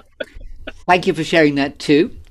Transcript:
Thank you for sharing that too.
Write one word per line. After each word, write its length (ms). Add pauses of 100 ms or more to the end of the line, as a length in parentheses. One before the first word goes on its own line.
(880)
Thank 200
you 60
for 100
sharing 320
that 240
too. 360 (160)